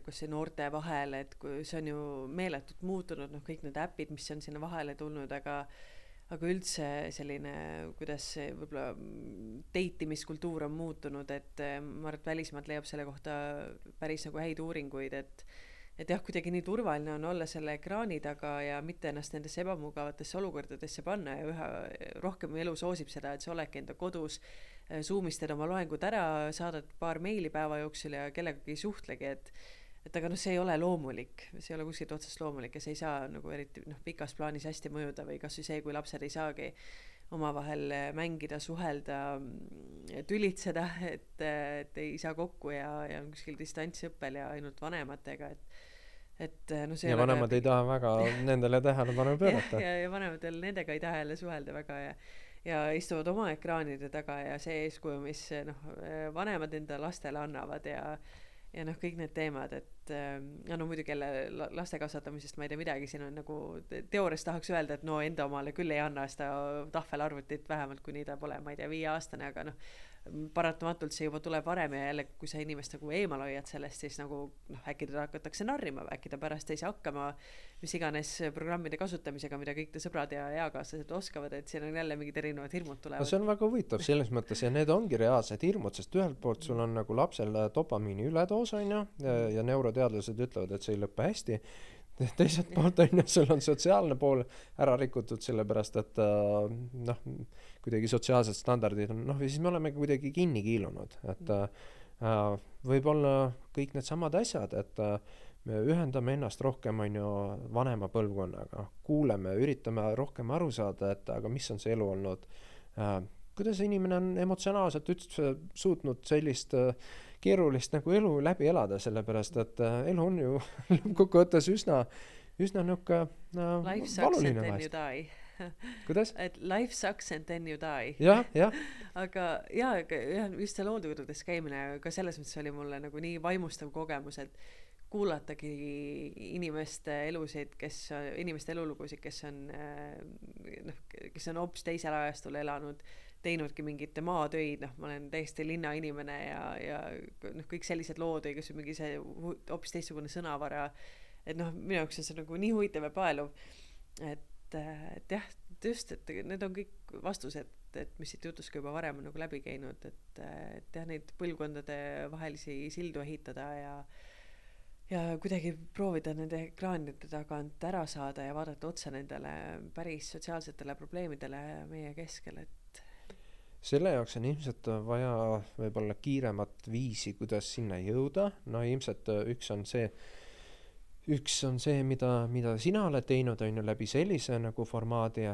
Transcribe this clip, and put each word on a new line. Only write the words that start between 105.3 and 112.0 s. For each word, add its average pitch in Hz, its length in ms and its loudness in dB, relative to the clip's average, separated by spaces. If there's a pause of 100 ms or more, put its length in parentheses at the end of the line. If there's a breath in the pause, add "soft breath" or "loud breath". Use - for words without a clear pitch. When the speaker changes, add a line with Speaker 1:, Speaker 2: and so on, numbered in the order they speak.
Speaker 2:
me 110 180 0
ühendame 135 560 4
ennast 113 240 -2
rohkem, 123 400 2
on 104 140 2
ju, 104 140 0 (440)
vanema 117 360 4
põlvkonnaga, 101 800 0 (160)
kuuleme, 101 540 4
üritame 113 580 4
rohkem 123 360 0
aru 160 200 4
saada, 98 420 2
et - 180 -4
aga 110 180 0
mis 131 220 -2
on 104 80 -2
see 113 140 2
elu 107 180 4